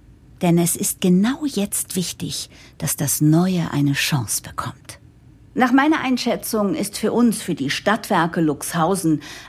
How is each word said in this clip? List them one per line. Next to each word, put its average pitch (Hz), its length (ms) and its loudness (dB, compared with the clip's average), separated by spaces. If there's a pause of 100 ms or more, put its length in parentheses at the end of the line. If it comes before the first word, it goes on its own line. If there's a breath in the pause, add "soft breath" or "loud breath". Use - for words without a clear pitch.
(440)
denn 170 160 4
es 170 160 0
ist - 260 -6
genau 208 420 2
jetzt - 520 -4
wichtig, - 560 -8 (260 loud breath)
dass - 180 -4
das - 240 -4
Neue 165 520 4
eine 143 220 2
Chance - 500 -2
bekommt. - 560 -12 (560)
Nach 247 160 2
meiner 285 300 4
Einschätzung 226 760 -2
ist - 240 -6
für 214 120 0
uns, 226 300 4
für 165 140 -4
die 139 160 -4
Stadtwerke 185 680 0
Luxhausen, 165 840 0 (260 loud breath)